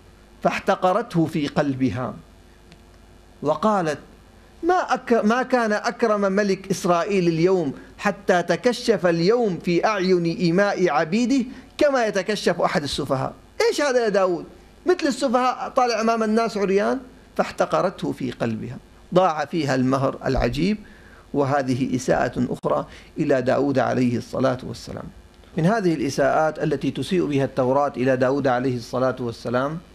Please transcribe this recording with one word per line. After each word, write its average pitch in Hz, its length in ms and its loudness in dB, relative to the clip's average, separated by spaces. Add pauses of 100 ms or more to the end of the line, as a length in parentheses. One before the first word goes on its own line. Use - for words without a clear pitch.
(420)
فاحتقرته 185 840 0
في 147 200 -2
قلبها، 131 680 -2 (1300)
وقالت: 156 560 0 (640)
ما 339 120 2
أك-، 247 500 0
ما 233 180 2
كان 247 300 0
أكرم 214 480 0
ملك 196 500 0
إسرائيل 175 580 2
اليوم 165 460 2 (240)
حتى 190 440 0
تكشف 180 640 0
اليوم 180 520 2
في 175 280 0
أعين 180 640 2
إماء 180 400 2
عبيده 214 560 0 (320)
كما 269 280 2
يتكشف 190 540 -2
أحد 170 220 0
السفهاء". 135 520 -4 (340)
إيش 381 120 0
هذا 254 240 2
يا 220 40 2
داود؟ 185 360 2 (420)
مثل 349 200 2
السفهاء 247 600 0
طالع 240 320 2
أمام 226 220 0
الناس 220 340 0
عريان. 208 440 0 (360)
فاحتقرته 170 760 -2
في 127 180 -6
قلبها، 113 460 -6 (380)
ضاع 165 300 2
فيها 143 300 -2
المهر 131 500 0
العجيب، 131 540 0 (560)
وهذه 131 600 0
إساءة 131 540 0
أخرى 147 360 -2 (320)
إلى 139 240 2
داود 131 360 0
عليه 120 380 0
الصلاة 127 460 -2
والسلام. - 420 -12 (520)
من 160 100 0
هذه 190 280 2
الإساءات 139 680 0
التي 143 280 -2
تسيء 156 360 -2
بها 139 180 0
التوراة 135 520 0
إلى 127 200 2
داود 131 300 2
عليه 123 300 0
الصلاة 123 440 -2
والسلام 127 580 -4 (160)